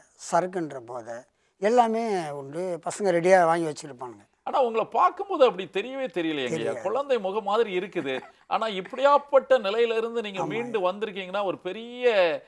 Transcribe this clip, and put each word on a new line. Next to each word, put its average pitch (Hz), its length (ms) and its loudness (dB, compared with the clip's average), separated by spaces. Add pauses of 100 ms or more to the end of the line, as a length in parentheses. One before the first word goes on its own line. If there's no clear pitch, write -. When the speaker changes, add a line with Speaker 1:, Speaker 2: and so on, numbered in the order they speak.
(320)
Speaker 1:
சரக்குன்ற 170 480 -2
போதை, 113 340 -12 (440)
எல்லாமே 220 720 2
உண்டு. 156 540 -8
பசங்க 175 180 -6
ரெடியா 180 420 6
வாங்கி 165 280 2
வச்சிருப்பானுங்க. 123 540 -14 (160)
Speaker 2:
ஆனா 269 200 0
உங்களை 226 240 0
பார்க்கும்போது 359 580 2
அப்படி 190 280 2
தெரியவே 247 280 -6
தெரியலையேங்கய்யா. 160 480 -2
Speaker 1:
தெரியாது. 113 340 -4
Speaker 2:
குழந்தை 254 360 0
முகம் 202 260 -4
மாதிரி 202 340 0
இருக்குது. 151 420 -4 (260)
ஆனா 208 200 -2
இப்படியாப்பட்ட 262 920 2
நிலையில 226 380 0
இருந்து 233 260 -4
நீங்க 190 200 -6
Speaker 1:
ஆமா. - 40 -2
Speaker 2:
மீண்டு 214 460 -2
வந்திருக்கீங்கன்னா 202 520 -6
ஒரு 165 140 -2
பெரிய, 233 480 -6 (420)